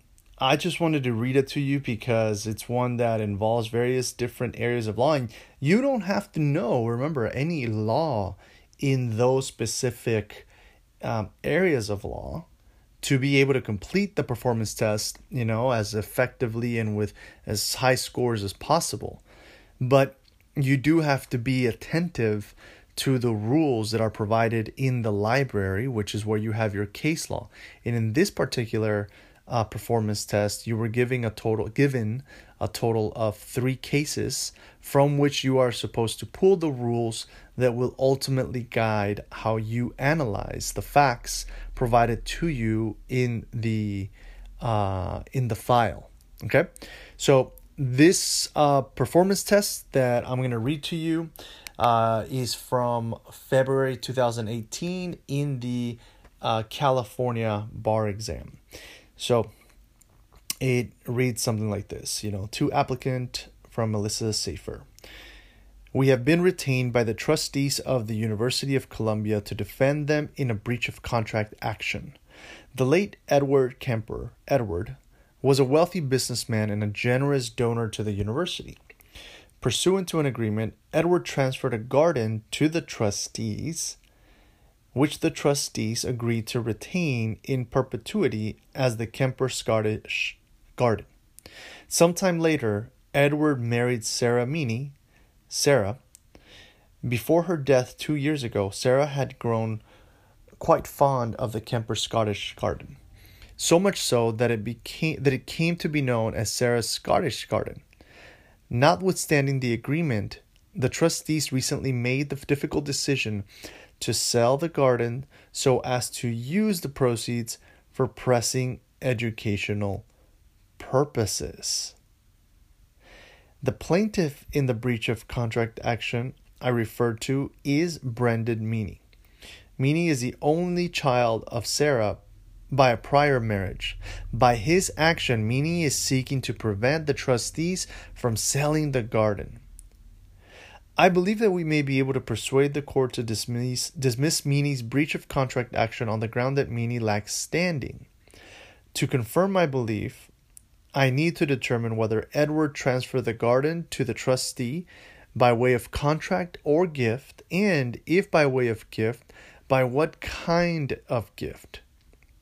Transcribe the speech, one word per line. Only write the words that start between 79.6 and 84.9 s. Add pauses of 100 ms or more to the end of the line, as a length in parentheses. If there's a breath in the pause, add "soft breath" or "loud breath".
Pursuant
to
an
agreement, (180)
Edward
transferred
a
garden
to
the
trustees, (960 soft breath)